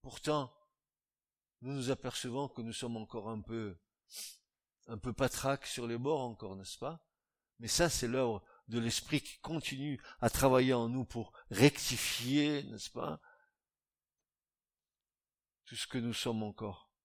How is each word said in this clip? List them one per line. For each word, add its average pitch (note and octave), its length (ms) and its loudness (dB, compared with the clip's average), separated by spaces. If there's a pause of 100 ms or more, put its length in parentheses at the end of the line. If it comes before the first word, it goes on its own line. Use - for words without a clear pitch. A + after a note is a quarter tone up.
Pourtant, C#3+ 520 -2 (1080)
nous C3 120 -8
nous C3 160 -2
apercevons C3 580 -4
que - 140 -10
nous A2+ 120 -6
sommes A#2 240 -6
encore G#2+ 320 -8
un A2 120 -4
peu, G#2+ 360 -6 (1080)
un A2+ 100 -8
peu A#2+ 160 -4
patraques C3+ 520 0
sur A#2+ 220 -6
les A#2 100 -2
bords C#3+ 240 0
encore, A2 340 -8
n'est-ce F#2+ 220 -12
pas ? D#3 300 -8 (520)
Mais A2+ 80 -8
ça, E3+ 220 4
c'est - 180 0
l'œuvre A#2 360 2 (240)
de A#2 120 0
l'Esprit A#2 420 0
qui - 180 -14
continue C#3 600 -4 (180)
à A#2+ 100 2
travailler C3 440 6
en A#2 160 2
nous B2+ 160 -2
pour - 280 -8 (180)
rectifier, C#3 1120 4
n'est-ce - 260 -10
pas, D#3 320 -6 (2500)
tout - 100 -16
ce - 120 -6
que - 100 -4
nous A#2+ 160 -2
sommes A2+ 300 -2
encore. G#2 480 -8 (140)